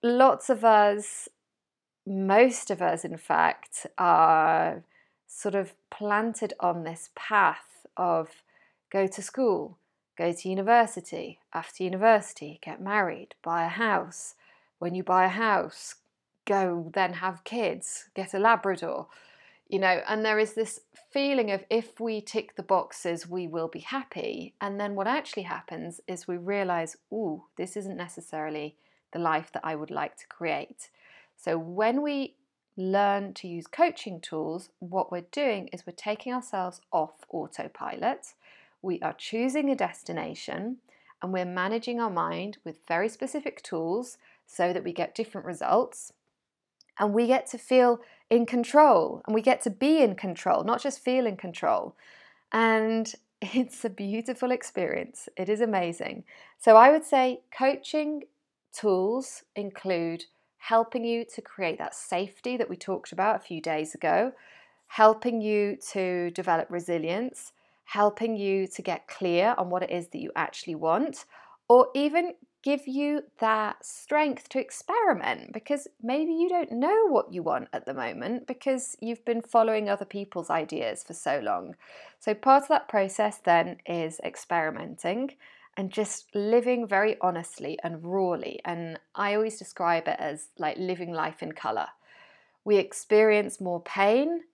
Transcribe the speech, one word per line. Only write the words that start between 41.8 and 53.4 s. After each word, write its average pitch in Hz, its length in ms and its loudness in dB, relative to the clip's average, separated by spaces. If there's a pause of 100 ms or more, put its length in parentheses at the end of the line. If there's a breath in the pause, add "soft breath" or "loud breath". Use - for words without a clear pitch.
our 226 100 0
mind 170 540 -4
with 160 220 -14
very 175 220 0
specific 269 540 -8
tools 185 560 -4 (280 soft breath)
so 180 260 -2
that 175 120 -4
we 175 80 -6
get - 220 -6
different 208 320 -8
results. - 680 -2 (840)
And 208 160 0
we 233 120 2
get 262 220 2
to 240 100 -12
feel 247 420 4 (280 loud breath)
in 233 180 4
control 240 800 6
and 220 80 -2
we 220 80 2
get 254 200 2
to 233 80 -2
be 294 320 4
in 202 140 4
control, 185 480 -2
not 240 180 0
just 269 200 -6
feel 254 240 0
in 196 100 -4
control. - 600 -2 (560 soft breath)
And 220 600 2 (140)
<laughs> - 140 -20